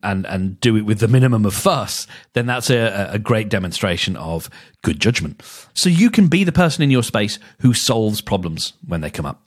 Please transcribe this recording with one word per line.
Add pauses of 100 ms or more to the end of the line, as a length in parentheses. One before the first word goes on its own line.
and,
and
do
it
with
the
minimum
of
fuss, (280)
then
that's
a,
a
great
demonstration
of (340)
good
judgment. (320)
So
you
can
be
the
person
in
your
space (180)
who
solves
problems (120)
when
they
come
up.